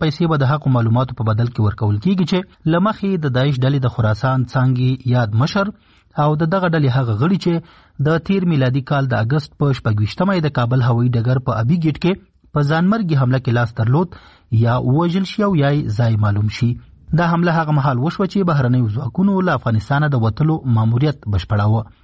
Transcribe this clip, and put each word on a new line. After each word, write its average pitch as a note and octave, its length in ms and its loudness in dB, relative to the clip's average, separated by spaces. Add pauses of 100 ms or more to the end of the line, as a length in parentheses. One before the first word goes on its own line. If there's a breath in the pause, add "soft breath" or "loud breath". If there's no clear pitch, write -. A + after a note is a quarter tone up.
پیسې D#3+ 280 0
به D#3+ 120 2
د B2+ 80 2
حقو D3 260 0
معلوماتو A#2 420 0
په A2+ 100 -4
بدل A2 200 0
کې A#2+ 180 -4
ورکول G#2 380 0
کیږي F#3 260 0
چې F#3 80 2 (340 soft breath)
له E3+ 140 2
مخې G3+ 240 -2 (140)
د C3 120 -2
داعش C3 280 0
ډلې C#3 180 0
د B2+ 140 0
خراسان B2+ 560 0
څانګې B2+ 380 2 (240)
یاد A#2+ 160 0 (120)
مشر G3 240 0 (580 soft breath)
او D3+ 120 2
د D#3+ 180 0
دغه F#3 140 0
ډلې D#3 280 2
هغه B2 240 0
غړي F3 240 2
چې F3 80 0 (540 loud breath)
د D#3+ 220 0
تیر G3 240 0
میلادي C3 360 0
کال C3+ 240 0
د - 20 0 (100)
اګست C#3+ 260 -2 (100)
په C#3+ 180 2
شپږویشتمه G#2+ 580 0
یې E3+ 100 0
د C#3+ 100 -4
کابل B2 320 0
هوایي B2 220 2
ډګر A#2+ 360 0
په B2 140 -2
ابي D3 240 2
ګیټ D3+ 200 -2
کې F3 80 2 (420)
په D3 60 0 (100)
ځانمرګي E3+ 500 0
حمله B2+ 180 2
کې B2+ 200 -2
لاس A#2+ 180 -2
درلود C#3 400 0 (460 loud breath)
یا A#2 180 2
وژل E3 500 0
شي - 120 -4
او G3+ 180 0
یا C#3 160 2
یې D3 60 -2 (160)
ځای A2+ 260 2
معلوم G#2+ 320 0
شي. A#2+ 140 0 (480)
دا F3 120 2
حمله E3+ 280 2
هغه D3+ 200 -2
مهال C3+ 200 0
وشوه E3+ 280 -2
چې F#3 240 -2
بهرنیو B2 460 2
ځواکونو F#3+ 500 0
له E3+ 140 2
افغانستانه C#3 480 0
د C3 160 0
وتلو D3+ 320 0 (220)
ماموریت A#2+ 400 0 (140)
بشپړاوه. G#2+ 500 0 (220 soft breath)